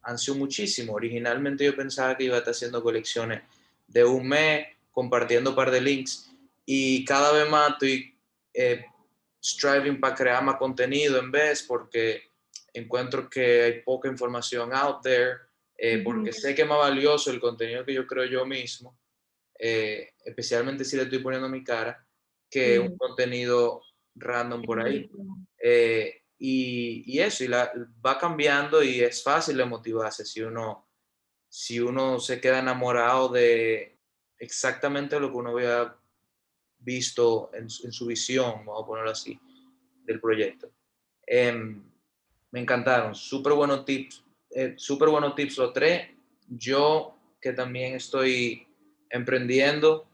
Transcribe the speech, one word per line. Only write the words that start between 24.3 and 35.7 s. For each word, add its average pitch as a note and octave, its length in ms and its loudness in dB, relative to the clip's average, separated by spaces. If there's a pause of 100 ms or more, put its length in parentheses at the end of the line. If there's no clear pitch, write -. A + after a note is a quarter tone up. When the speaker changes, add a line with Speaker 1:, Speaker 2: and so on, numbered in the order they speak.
Speaker 1:
por A2+ 180 -2
ahí. C3 320 -2
Speaker 2:
Ujú. G3 240 -14 (240)
Speaker 1:
Eh, A#2 600 4 (160)
y, B2 680 -2
y C3 140 -4
eso, G3+ 240 0
y B2+ 40 -4
la, A#2+ 240 0 (340)
va C3+ 120 2
cambiando D3 680 2
y B2+ 180 0
es A#2+ 220 0
fácil D3 340 2
de B2+ 80 2
motivarse A2+ 600 -6
si A2 160 -10
uno, A2+ 460 -8 (600)
si - 320 -8
uno B2+ 400 0
se B2 220 -4
queda C3 180 4
enamorado B2 680 2
de A2+ 680 2 (420)
exactamente C#3 800 -4
lo C#3 100 -2
que B2 80 -8
uno A#2+ 140 -6
había A#2+ 440 0 (840)